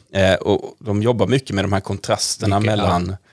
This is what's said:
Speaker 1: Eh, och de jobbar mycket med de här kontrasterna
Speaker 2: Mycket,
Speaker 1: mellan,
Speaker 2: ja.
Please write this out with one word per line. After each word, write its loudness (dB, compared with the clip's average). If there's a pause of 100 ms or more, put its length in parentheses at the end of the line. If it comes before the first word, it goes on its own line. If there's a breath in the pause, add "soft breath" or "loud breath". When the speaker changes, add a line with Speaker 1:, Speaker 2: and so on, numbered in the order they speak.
(140)
Speaker 1:
Eh, 4
och -2
de -2
jobbar 2
mycket -2
med 0
de 0
här 2
kontrasterna -2
Speaker 2:
Mycket, 2
Speaker 1:
mellan, 0
Speaker 2:
ja. -6 (160 soft breath)